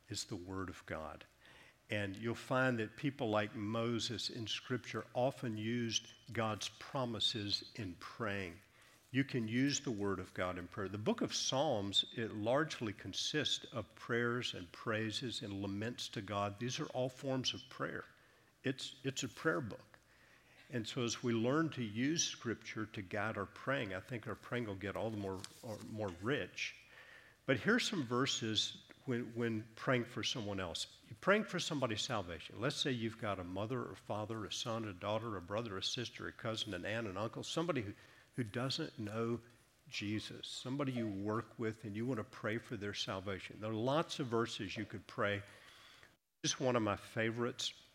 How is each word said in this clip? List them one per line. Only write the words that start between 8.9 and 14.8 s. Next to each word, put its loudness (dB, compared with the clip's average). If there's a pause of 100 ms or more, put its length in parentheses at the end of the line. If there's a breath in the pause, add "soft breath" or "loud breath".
You 6
can 2
use 4
the -2
Word 2
of -8
God 0
in -6
prayer. -4
The -4
book 0
of 0
Psalms, 2 (120)
it -2
largely 2
consists 0
of -6
prayers 0
and -8
praises 0